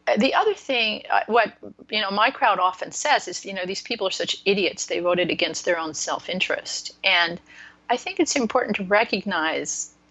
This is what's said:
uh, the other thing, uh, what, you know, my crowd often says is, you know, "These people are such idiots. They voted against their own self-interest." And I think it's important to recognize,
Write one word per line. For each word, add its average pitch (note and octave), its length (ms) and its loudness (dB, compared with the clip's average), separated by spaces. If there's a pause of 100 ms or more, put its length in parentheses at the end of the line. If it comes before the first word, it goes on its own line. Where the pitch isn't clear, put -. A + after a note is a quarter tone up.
uh, - 120 2
the C4 160 2
other G#4+ 200 4
thing, A3+ 560 -2
uh, - 160 4
what, A3 280 2 (360)
you G#3+ 100 -2
know, G3 120 0
my G#3+ 180 4
crowd A3+ 300 2
often F3+ 320 0
says - 340 2
is, - 180 -10
you G3 100 -10
know, F#3 120 -4
"These G3 160 -6
people G#3+ 240 -4
are F#3+ 60 0
such - 320 -4
idiots. F#3+ 420 2
They F3 140 -2
voted F3 300 2
against E3 340 -2
their E3+ 140 2
own D#3+ 160 -6
self-interest." - 960 -4 (120)
And F3 360 2 (480)
I A#3+ 80 2
think F#4 240 -6
it's D4+ 160 2
important A#3+ 400 0
to G3+ 80 -4
recognize, F3+ 1080 0 (180)